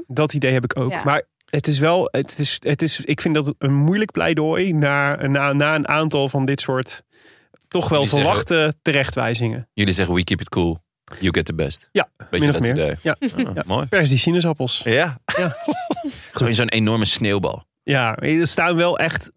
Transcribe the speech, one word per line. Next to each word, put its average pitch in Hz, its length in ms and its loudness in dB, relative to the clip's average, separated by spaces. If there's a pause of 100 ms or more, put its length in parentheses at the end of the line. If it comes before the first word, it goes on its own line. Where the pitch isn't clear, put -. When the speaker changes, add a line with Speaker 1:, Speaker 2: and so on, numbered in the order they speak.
Speaker 1:
Dat 143 260 0
idee 131 200 2
heb 127 100 2
ik - 160 -4
ook. 127 120 0
Speaker 2:
Ja. 165 120 -6
Speaker 1:
Maar 147 200 0 (260)
het 147 180 -2
is 147 120 0
wel, 165 320 2
het - 260 -4
is, 147 220 -2
het - 220 0
is, - 180 0
ik - 220 -4
vind 165 140 2
dat 143 220 0
een 139 160 0
moeilijk 175 380 2
pleidooi 165 640 0
na, 143 540 2
na, 139 260 2
na 147 220 2
een 147 120 -2
aantal 147 420 0
van 135 160 0
dit 139 160 -2
soort - 420 -4 (640)
toch - 220 -2
wel 147 140 4
Speaker 3:
Jullie 135 100 0
zeggen 143 160 4 (160)
Speaker 1:
verwachte 156 360 2
terechtwijzingen. 120 920 -2
Speaker 3:
Jullie 101 200 2
zeggen, 90 220 2
"We 90 80 2
keep 90 180 -2
it - 80 -12
cool. 85 300 0 (400)
You 98 140 0
get 87 120 0
the 87 80 -6
best." 76 380 -4
Speaker 1:
Ja, - 260 0
Speaker 3:
Beetje - 220 -4
Speaker 1:
min 151 100 4
of 143 40 2
Speaker 3:
dat 139 100 0
Speaker 1:
meer. 117 80 0
Speaker 3:
idee. 78 300 0
Speaker 1:
Ja. 160 140 -2 (300)
Speaker 3:
Ah, - 100 -6
Speaker 1:
Ja. 165 100 -6
Speaker 3:
mooi. 101 200 -2
Speaker 1:
Pers 156 240 2
die 131 80 4
sinaasappels. 165 680 0
Speaker 3:
Ja. 131 340 0 (200)
Speaker 1:
Ja. 180 180 -2 (380)
Speaker 3:
<laughs> - 380 -12
Gewoon 120 220 0
zo'n 117 160 0
enorme 110 360 2
sneeuwbal. 101 640 -2 (140)
Speaker 1:
Ja, 123 340 0
er 160 300 0
staan 175 280 2
wel 170 240 2
echt - 360 -2